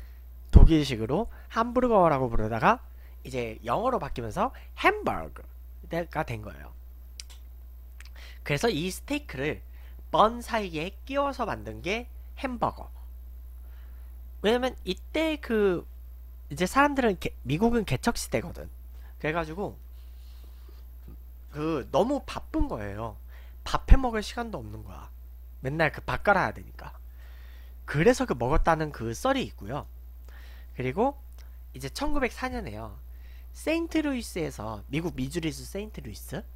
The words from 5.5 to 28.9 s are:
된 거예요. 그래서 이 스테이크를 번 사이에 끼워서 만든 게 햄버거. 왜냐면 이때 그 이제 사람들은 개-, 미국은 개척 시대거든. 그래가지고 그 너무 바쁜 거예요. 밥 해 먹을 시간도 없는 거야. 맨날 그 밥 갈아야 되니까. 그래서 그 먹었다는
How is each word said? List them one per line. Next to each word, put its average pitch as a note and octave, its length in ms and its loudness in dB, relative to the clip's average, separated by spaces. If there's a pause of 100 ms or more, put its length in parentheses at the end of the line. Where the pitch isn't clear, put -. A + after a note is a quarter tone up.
된 A2+ 180 -6
거예요. E2 300 -14 (1700)
그래서 C#3+ 260 2
이 F#3 220 0
스테이크를 D3+ 720 -4 (480)
번 A3 300 6
사이에 F#3+ 640 -4
끼워서 C4+ 420 -2
만든 A2 360 -6
게 G#3+ 260 -4 (300)
햄버거. A#3 520 -4 (1500)
왜냐면 A#3+ 420 4
이때 D#4 520 0
그 G3+ 500 2 (640)
이제 D3 140 0
사람들은 C4+ 540 4
개-, - 240 -4
미국은 A3 420 2
개척 - 320 2
시대거든. - 540 -4 (480)
그래가지고 D#3 580 -4 (1700)
그 D3+ 400 -2
너무 A3 360 4
바쁜 - 420 -2
거예요. G#2+ 480 -6 (480)
밥 - 260 2
해 C4 60 12
먹을 A#3 260 2
시간도 A3 360 -6
없는 G#2+ 260 -10
거야. - 260 -12 (500)
맨날 D3+ 300 2
그 - 100 -10
밥 - 220 -2
갈아야 F3 300 4
되니까. - 440 -12 (880)
그래서 A3 420 6
그 F3 80 0
먹었다는 D3+ 580 4